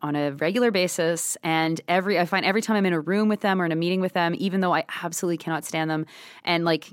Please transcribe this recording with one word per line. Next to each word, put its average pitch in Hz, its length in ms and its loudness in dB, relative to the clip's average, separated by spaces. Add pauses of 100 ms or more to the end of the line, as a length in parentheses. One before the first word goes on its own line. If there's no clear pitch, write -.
on 147 120 -2
a 147 200 0
regular 196 360 0
basis. 170 720 0
And 160 460 0
every, 185 320 2
I 175 40 2
find 185 220 0
every 202 160 2
time 220 140 0
I'm 190 100 4
in 175 60 2
a 160 80 2
room 196 280 2
with 208 120 0
them 190 200 2
or 180 60 2
in 165 60 0
a 160 40 0
meeting 175 240 0
with 185 120 0
them, 170 260 0
even 190 220 0
though 180 140 2
I 160 100 0 (180)
absolutely 170 360 -4
cannot 160 260 -4
stand 160 260 -2
them, 156 160 -2 (380)
and, 170 200 0
like, 165 280 2